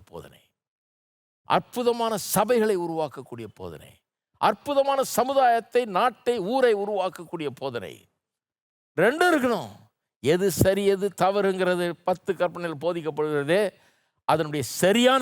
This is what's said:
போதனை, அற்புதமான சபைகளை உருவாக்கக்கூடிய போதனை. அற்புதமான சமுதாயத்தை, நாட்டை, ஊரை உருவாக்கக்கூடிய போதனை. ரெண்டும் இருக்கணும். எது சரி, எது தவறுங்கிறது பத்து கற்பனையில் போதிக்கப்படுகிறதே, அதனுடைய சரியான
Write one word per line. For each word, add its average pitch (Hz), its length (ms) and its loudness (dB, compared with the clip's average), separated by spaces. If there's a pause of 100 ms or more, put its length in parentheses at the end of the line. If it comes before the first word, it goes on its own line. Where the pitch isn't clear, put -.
போதனை, 71 360 -20 (1000)
அற்புதமான 233 720 -2 (200)
சபைகளை 214 400 2
உருவாக்கக்கூடிய 151 760 -6
போதனை. - 500 -16 (420)
அற்புதமான 277 600 2
சமுதாயத்தை, 247 840 2
நாட்டை, 226 540 0
ஊரை 240 360 2
உருவாக்கக்கூடிய 185 800 -4
போதனை. 117 380 -8 (1040)
ரெண்டும் 294 340 4
இருக்கணும். 233 400 0 (520)
எது 180 280 2
சரி, 196 340 2
எது 196 220 2 (140)
தவறுங்கிறது 185 640 0 (180)
பத்து 185 320 -4
கற்பனையில் 165 480 -6
போதிக்கப்படுகிறதே, 156 800 -2 (640)
அதனுடைய 151 360 0 (100)
சரியான 240 480 4